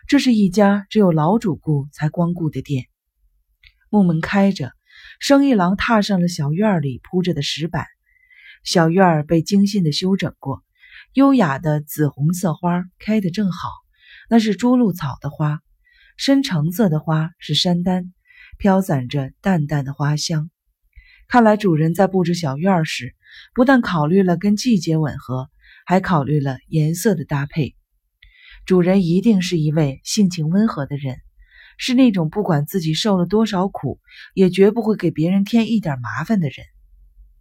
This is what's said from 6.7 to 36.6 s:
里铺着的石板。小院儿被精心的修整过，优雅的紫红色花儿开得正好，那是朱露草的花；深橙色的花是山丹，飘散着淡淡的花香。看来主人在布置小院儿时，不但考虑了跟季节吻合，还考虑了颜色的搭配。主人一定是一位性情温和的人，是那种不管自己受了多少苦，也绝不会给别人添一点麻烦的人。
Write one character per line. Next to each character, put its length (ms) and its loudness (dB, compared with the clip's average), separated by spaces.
里 240 -6
铺 180 -4
着 120 -2
的 80 -4
石 260 -6
板。 180 -8
小 280 2
院 160 4
儿 180 2
被 180 0
精 260 0
心 180 0
的 80 0
修 240 -2
整 200 -6
过， 280 -10
优 200 4
雅 260 2
的 200 -2
紫 300 -2
红 240 -2
色 200 -2
花 200 -4
儿 160 -6
开 220 -2
得 100 -4
正 220 -4
好， 160 -10
那 80 4
是 160 2
朱 220 2
露 160 2
草 300 -6
的 80 -6
花； 320 -4
深 260 2
橙 300 -2
色 160 2
的 100 0
花 300 -2
是 160 -6
山 280 0
丹， 300 -4
飘 240 2
散 260 -4
着 320 -6
淡 260 0
淡 200 -4
的 80 -10
花 240 -2
香。 340 -6
看 160 4
来 100 6
主 180 0
人 200 0
在 140 2
布 180 0
置 80 -2
小 240 -4
院 160 0
儿 100 0
时， 320 -8
不 80 2
但 160 4
考 260 -2
虑 180 4
了 120 2
跟 220 0
季 200 0
节 200 0
吻 200 -2
合， 320 -8
还 160 2
考 240 0
虑 160 0
了 160 -6
颜 280 -2
色 200 0
的 80 -8
搭 220 -4
配。 320 -6
主 160 2
人 220 2
一 180 2
定 200 2
是 160 -2
一 140 0
位 320 -2
性 260 0
情 200 -4
温 180 2
和 180 -6
的 120 -10
人， 180 -8
是 160 -4
那 180 6
种 180 -2
不 140 -4
管 220 0
自 160 -4
己 120 -2
受 240 0
了 80 2
多 200 2
少 240 -2
苦， 320 -8
也 160 4
绝 200 4
不 120 -2
会 160 0
给 140 -2
别 200 -2
人 140 2
添 260 0
一 80 0
点 220 -4
麻 240 -8
烦 160 0
的 80 -2
人。 160 -14